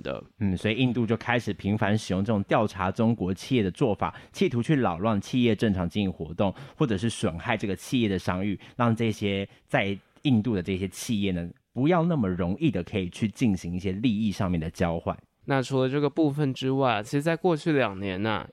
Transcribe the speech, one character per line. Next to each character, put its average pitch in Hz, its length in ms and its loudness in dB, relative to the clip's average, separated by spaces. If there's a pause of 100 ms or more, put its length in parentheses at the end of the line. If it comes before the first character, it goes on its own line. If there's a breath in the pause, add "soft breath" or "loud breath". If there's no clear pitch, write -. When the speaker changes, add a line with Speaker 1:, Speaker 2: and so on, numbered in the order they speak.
Speaker 1:
的。 65 200 -6 (140)
Speaker 2:
嗯， 98 180 2
所 107 140 0
以 110 60 2
印 123 180 2
度 120 100 0
就 113 140 0
开 120 220 0
始 110 120 -6
频 101 240 0
繁 107 220 2
使 - 160 -4
用 92 100 0
这 110 80 0
种 101 120 2
调 120 240 2
查 95 240 -2
中 113 240 2
国 95 180 -2
企 - 220 -4
业 113 80 4
的 92 80 0
做 107 240 0
法， 85 180 -2 (180 loud breath)
企 - 160 2
图 120 140 0
去 156 140 2
扰 98 240 0
乱 104 200 2
企 127 220 0
业 117 140 4
正 107 180 2
常 90 160 0
经 104 140 -2
营 95 80 -2
活 82 240 -8
动， 95 180 0 (240 loud breath)
或 156 80 2
者 113 100 0
是 104 140 -2
损 87 300 -4
害 113 180 -2
这 104 100 -4
个 95 80 -2
企 127 260 -2
业 113 60 2
的 95 120 0
商 92 260 -4
誉， 104 140 -4 (160 loud breath)
让 117 200 2
这 113 160 0
些 98 380 -2 (180 soft breath)
在 101 300 -2 (240)
印 120 220 4
度 117 100 0
的 95 80 0
这 95 160 -2
些 95 100 -2
企 101 360 -4
业 98 80 0
呢， 85 180 -4 (240)
不 127 140 0
要 170 160 4
那 170 120 2
么 110 140 2
容 90 300 0
易 160 100 2
的 92 140 -2
可 - 160 -4
以 90 100 -4
去 - 180 -2
进 101 300 0
行 85 160 -8
一 90 60 -4
些 95 120 -4
利 107 240 0
益 107 160 0
上 92 200 -2
面 87 80 2
的 80 100 -4
交 85 300 -2
换。 92 180 -4 (280)
Speaker 1:
那 135 160 2
除 131 220 0
了 131 60 2
这 139 100 -2
个 143 100 2
部 151 220 2
分 143 220 0
之 131 180 -2
外 135 220 2
啊， 104 100 -2
其 113 60 -12
实 143 120 0
在 165 140 0
过 175 180 2
去 156 200 0
两 110 260 2
年 98 260 -2
啊， 107 280 -2